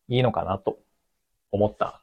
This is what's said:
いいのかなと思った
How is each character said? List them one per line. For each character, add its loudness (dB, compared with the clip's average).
い 0
い 4
の 2
か -2
な -4
と -4
思 2
っ -6
た -6